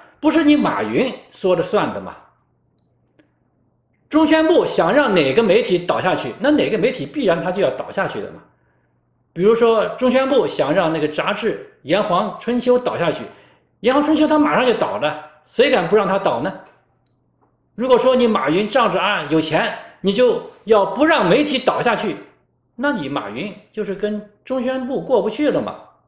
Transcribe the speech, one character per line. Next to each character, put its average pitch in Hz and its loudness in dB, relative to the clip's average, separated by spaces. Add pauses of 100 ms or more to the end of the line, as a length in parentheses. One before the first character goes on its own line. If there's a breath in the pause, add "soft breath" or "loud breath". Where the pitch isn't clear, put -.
(200 loud breath)
不 294 2
是 320 2
你 294 4
马 202 -2
云 214 -2 (220)
说 185 0
了 165 -2
算 147 -2
的 98 -10
嘛。 92 -16 (1900)
中 311 4
宣 320 4
部 311 4
想 175 0
让 262 2
哪 139 2
个 226 4
媒 214 4
体 233 0
倒 147 -2
下 175 0
去， 135 -6
那 269 2
哪 196 2
个 214 -2
媒 208 0
体 160 -8
必 294 -6
然 170 2
它 180 -4
就 185 -4
要 147 2
倒 - -10
下 190 -4
去 113 -8
的 98 -10
嘛。 85 -20 (880)
比 165 -6
如 214 4
说， 226 2 (100)
中 254 0
宣 269 2
部 269 2
想 143 -2
让 170 2
那 165 -2
个 147 -2
杂 160 -4
志 202 -6 (120)
《炎 175 0
黄 202 -2
春 240 -4
秋》 247 2
倒 151 -4
下 165 -2
去， 123 -6 (560 soft breath)
《炎 233 0
黄 294 2
春 302 0
秋》 302 4
它 302 2
马 294 2
上 226 2
就 240 2
倒 - -2
了， 151 -6 (140)
谁 262 2
敢 185 2
不 175 0
让 208 4
它 190 0
倒 127 -2
呢？ 143 -6 (1200)
如 240 -4
果 254 6
说 254 4
你 247 4
马 120 0
云 196 0
仗 277 2
着 - -2
啊 202 -2
有 160 2
钱， 160 -2 (280)
你 190 -2
就 233 0 (140)
要 202 4
不 269 0
让 269 2
媒 277 4
体 - -4
倒 - -2
下 233 0
去， 190 -6 (580)
那 285 -4
你 175 -6
马 135 -6
云 170 -10 (160)
就 214 -8
是 196 -6
跟 208 -6 (140)
中 254 -6
宣 262 -6
部 247 -6
过 240 0
不 202 -2
去 294 -2
了 151 -2
嘛。 101 -8 (300)